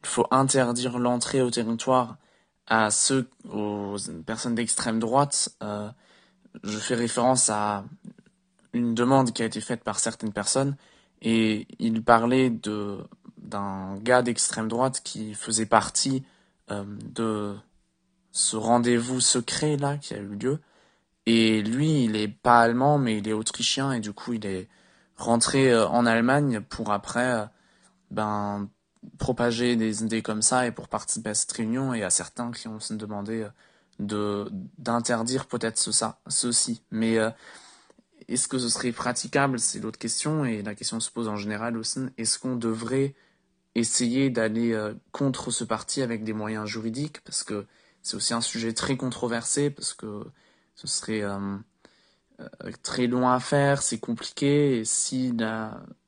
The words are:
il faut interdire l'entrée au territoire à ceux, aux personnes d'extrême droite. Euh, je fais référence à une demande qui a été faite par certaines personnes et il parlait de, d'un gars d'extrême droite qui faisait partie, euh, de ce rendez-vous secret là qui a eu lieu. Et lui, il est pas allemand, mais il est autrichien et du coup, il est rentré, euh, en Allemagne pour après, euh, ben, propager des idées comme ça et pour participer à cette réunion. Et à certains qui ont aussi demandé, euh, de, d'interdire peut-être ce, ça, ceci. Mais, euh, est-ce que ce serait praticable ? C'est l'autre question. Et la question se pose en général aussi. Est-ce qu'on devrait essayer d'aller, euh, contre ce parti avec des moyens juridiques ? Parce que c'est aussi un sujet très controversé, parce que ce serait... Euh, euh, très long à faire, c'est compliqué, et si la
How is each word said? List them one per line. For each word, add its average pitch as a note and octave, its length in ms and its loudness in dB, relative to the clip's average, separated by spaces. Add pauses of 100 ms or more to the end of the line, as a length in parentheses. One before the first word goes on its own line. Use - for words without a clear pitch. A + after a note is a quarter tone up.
il - 40 -6
faut - 220 2
interdire B2+ 680 4
l'entrée B2 440 2
au B2 80 2
territoire A#2+ 640 0 (500)
à A2 240 4
ceux, C3 380 2 (200)
aux G#2 480 -4 (300)
personnes A2+ 300 -4
d'extrême A2+ 420 0
droite. C3 520 2 (120)
Euh, G#2 260 -6 (760)
je G#2+ 140 -4
fais A#2+ 160 -2
référence A#2+ 560 2
à G#2 340 -2 (880)
une A#2+ 220 0
demande B2 380 4
qui A#2 100 -4
a A2+ 40 0
été G#2+ 140 -6
faite A#2 240 -6
par G#2+ 160 -4
certaines A2+ 320 -4
personnes C3+ 440 0 (440)
et A2 480 2 (100)
il A2+ 240 0
parlait A#2+ 480 6
de, G#2 480 -4 (400)
d'un G2 600 -6
gars B2 240 4
d'extrême A2+ 440 -2
droite B2 380 0
qui G#2+ 300 -10
faisait A2 320 -2
partie, C3 580 2 (480)
euh, G2+ 120 -6 (300)
de G#2+ 400 -2 (800)
ce - 240 0
rendez-vous A#2+ 640 4
secret C#3+ 560 2
là C#3+ 220 -2
qui B2+ 160 -10
a G#2 40 -8
eu G2+ 160 -8
lieu. B2 240 -2 (680)
Et A2 360 6
lui, C3+ 440 2
il G#2+ 100 0
est G#2+ 100 0
pas A#2 340 6
allemand, B2+ 380 4
mais A2+ 200 2
il G#2 100 -4
est A2 40 0
autrichien B2 600 -2
et A#2+ 80 -2
du G#2 120 -6
coup, - 200 -8
il A2 140 -4
est F#2 220 -4 (480)
rentré, B2 540 4
euh, A2+ 160 6
en A#2 200 4
Allemagne A#2 540 4
pour G#2+ 300 -6
après, A#2 520 0
euh, - 20 -4 (680)
ben, G2+ 580 -4 (500)
propager A#2+ 580 2
des A2 260 0
idées A2 200 -2
comme G#2+ 200 -2
ça B2+ 240 4
et A#2 60 -2
pour - 160 -12
participer A2 420 -4
à G#2+ 40 -4
cette - 180 -2
réunion. B2 420 -2
Et A2 80 -2
à F#2 80 -2
certains A#2 400 -2
qui - 160 -10
ont A2 100 -10
aussi G#2+ 200 -8
demandé, G#2+ 460 -6
euh, G#2 60 -8 (520)
de, G#2 480 -2 (300)
d'interdire A#2+ 680 -2
peut-être A2+ 320 -4
ce, A2 140 -2
ça, A2 340 -2
ceci. - 640 0
Mais, A2+ 280 2
euh, A2 120 2 (960)
est-ce B2 220 -2
que C3 100 -2
ce A#2+ 100 -2
serait A#2 240 -2
praticable ? B2+ 680 0
C'est - 180 -2
l'autre A2 200 -8
question. D3+ 460 -2
Et A2 180 -2
la G#2 120 -6
question - 240 -6
se - 120 -6
pose A#2 180 -4
en G#2 80 -4
général G#2+ 400 -4
aussi. A2+ 240 -4 (180)
Est-ce A2+ 200 -2
qu'on B2+ 180 -4
devrait A#2 580 -2 (600)
essayer B2 540 2
d'aller, A2+ 420 0
euh, G#2+ 220 -2 (180)
contre C3 400 -2
ce - 100 -4
parti A2+ 400 -4
avec A#2 220 -2
des A2 80 -4
moyens G#2+ 340 -4
juridiques ? A2+ 560 -6
Parce - 220 -8
que G#2 220 -6 (360)
c'est - 140 -6
aussi G2 180 -2
un A#2 60 0
sujet A2+ 320 -2
très C3 240 0
controversé, B2+ 760 -2
parce - 240 -8
que G#2 300 -10 (500)
ce - 120 -16
serait... - 360 -4
Euh, G2 340 -4 (840)
euh, - 300 -14 (120)
très - 240 -2
long B2 220 2
à D#3 100 4
faire, C#3 440 2
c'est A#2 160 -2
compliqué, C#3+ 800 2
et A2 60 -2
si B2+ 520 -2
la A2 440 -4 (280)